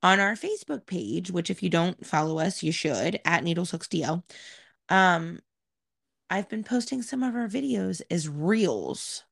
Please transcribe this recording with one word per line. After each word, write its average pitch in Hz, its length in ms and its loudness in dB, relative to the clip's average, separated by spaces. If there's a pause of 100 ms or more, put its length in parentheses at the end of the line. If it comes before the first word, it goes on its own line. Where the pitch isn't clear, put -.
On 190 180 8
our 202 140 4
Facebook 302 520 -6
page, 170 440 -4
which 175 200 -2
if 185 120 -4
you 185 80 0
don't 175 360 0
follow 160 340 0
us, 175 240 -2
you 160 80 0
should, 143 540 0
at 165 180 2
Needles 170 280 0
Hooks 170 180 -8
D 170 120 0
L, 160 220 0 (640)
um, 175 520 4 (880)
I've 196 200 -2
been 220 140 -4
posting 247 380 -2
some 254 200 -4
of 247 140 -2
our 240 140 -2
videos 202 600 -2
as 156 200 -2
reels 147 1040 0